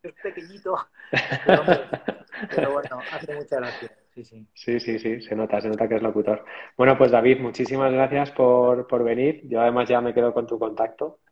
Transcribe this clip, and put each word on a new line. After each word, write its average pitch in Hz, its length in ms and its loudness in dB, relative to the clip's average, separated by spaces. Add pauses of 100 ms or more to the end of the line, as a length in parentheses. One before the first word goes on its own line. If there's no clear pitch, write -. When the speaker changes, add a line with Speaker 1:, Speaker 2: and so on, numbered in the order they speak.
Speaker 1:
es 170 180 -14
pequeñito, 185 560 -6 (680)
pero, 175 160 2
hombre, - 200 0
Speaker 2:
<laughs> - 760 -10
Speaker 1:
pero 135 180 -2
bueno, 139 260 -8 (120)
hace 147 240 -10
mucha 143 220 -8
gracia. 120 340 -10 (220)
Sí, 120 100 -16
sí. 110 300 -20
Speaker 2:
Sí, 120 260 -4
sí, 151 200 -4
sí, 113 220 -4
se 107 140 -8
nota, 107 240 0
se 110 80 -4
nota 107 220 -2
que 113 60 0
es 107 60 0
locutor. 107 440 0 (320)
Bueno, 131 200 6
pues 131 140 6
David, 127 300 6
muchísimas 127 500 -2
gracias 139 400 0
por, 123 560 4
por 120 160 0
venir. 127 420 0
Yo 120 140 -2
además 120 300 2
ya 120 100 4
me 120 140 -2
quedo 120 200 2
con 117 140 -2
tu 113 100 -4
contacto, 113 600 -4 (120)